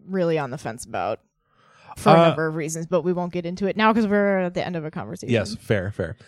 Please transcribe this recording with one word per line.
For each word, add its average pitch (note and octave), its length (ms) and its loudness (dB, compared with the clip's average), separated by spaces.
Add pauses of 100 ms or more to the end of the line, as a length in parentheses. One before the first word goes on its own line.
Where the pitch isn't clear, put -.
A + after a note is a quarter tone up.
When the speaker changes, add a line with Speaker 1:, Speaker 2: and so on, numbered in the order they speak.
Speaker 1:
really E3+ 320 0
on C#3 140 -4
the C#3+ 60 -10
fence A2+ 280 -10
about G#2 340 -4 (760)
for - 120 2
a E3 100 10
Speaker 2:
Uh, E3+ 100 8
Speaker 1:
number D#3 180 0
of D#3 80 -4
reasons, D#3+ 320 -6
but F3 140 2
we F3 120 0
won't F3 200 -4
get F3 120 -6
into F3+ 220 -4
it F3 100 -2
now A3 160 4
'cause A3 140 2
we're G3+ 320 2
at F3+ 140 -2
the F3+ 120 -4
end F3+ 100 -6
of D#3 100 -6
a D#3+ 60 -8
conversation. A#2 420 -6
Speaker 2:
Yes, G#2 220 0
fair, G2+ 360 -4
fair. F2 240 -6 (120)